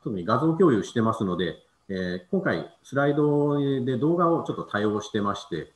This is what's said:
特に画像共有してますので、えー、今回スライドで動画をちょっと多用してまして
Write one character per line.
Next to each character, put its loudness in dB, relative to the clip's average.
特 -6
に -6
画 2
像 2
共 6
有 2
し -10
て 2
ま 2
す -2
の -2
で、 -4
え -6
ー、 -6
今 0
回 -4
ス -12
ラ 2
イ 0
ド 2
で 0
動 2
画 2
を 0
ち -10
ょ -4
っ -4
と -8
多 -6
用 0
し -14
て -2
ま -2
し -14
て -10